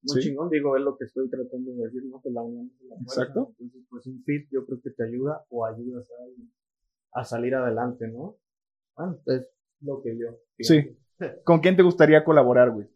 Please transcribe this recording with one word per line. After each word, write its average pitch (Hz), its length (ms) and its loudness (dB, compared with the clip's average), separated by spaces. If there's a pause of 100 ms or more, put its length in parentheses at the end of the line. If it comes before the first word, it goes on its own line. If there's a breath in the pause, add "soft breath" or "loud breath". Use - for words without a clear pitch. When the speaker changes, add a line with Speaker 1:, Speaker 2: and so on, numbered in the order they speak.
Speaker 1:
Muy 131 200 -2
Speaker 2:
Sí. 147 80 -2
Speaker 1:
chingón, 147 200 -6
digo, 143 260 0
es 135 80 0
lo 135 140 -4
que 123 80 -10
estoy 131 240 -6
tratando 127 420 -8
de 120 140 -8
decir, 127 200 -10
¿no? 131 160 -16
Que 139 100 -10
la 117 100 -6
unión 120 280 -12 (120)
es 127 80 -20
la 113 80 -20
fuerza. 127 240 -8
Speaker 2:
Exacto. 139 260 -4 (120)
Speaker 1:
Entonces, 131 300 -20
pues, 123 180 -16
un 131 180 -14
feat 147 260 -4
yo 131 140 -4
creo 123 160 -10
que - 100 -12
te 123 140 -6
ayuda 135 440 -6
o 117 160 -6
ayudas 120 400 -10 (140)
a 123 60 -18
alguien 123 260 -20 (600)
a 123 100 -6
salir 120 320 -4
adelante, 120 540 -4
¿no? 139 280 -14 (600)
Bueno, 170 300 -8
es 131 200 -4 (340)
lo 139 200 -8
que 117 160 -8
yo 117 100 -8 (320)
Speaker 2:
Sí. 151 220 6
Speaker 1:
pienso. - 180 -8 (200)
<laughs> - 260 -12
Speaker 2:
¿Con 170 160 6
quién 180 160 4
te 185 60 8
gustaría 156 420 8
colaborar, 123 460 6
güey? 104 240 -8